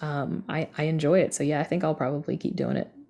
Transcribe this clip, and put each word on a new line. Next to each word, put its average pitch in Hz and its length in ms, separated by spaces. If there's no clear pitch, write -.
um, 143 480
I, 156 300
I 156 60
enjoy 160 360
it. - 140
So 147 100
yeah, 147 160
I 135 40
think 175 200
I'll 156 100
probably 143 440
keep - 180
doing 127 220
it - 120